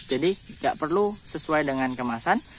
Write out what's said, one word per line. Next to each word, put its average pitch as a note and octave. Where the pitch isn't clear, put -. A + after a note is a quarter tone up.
jadi D#3
nggak -
perlu G3+
sesuai D3+
dengan C3
kemasan, B2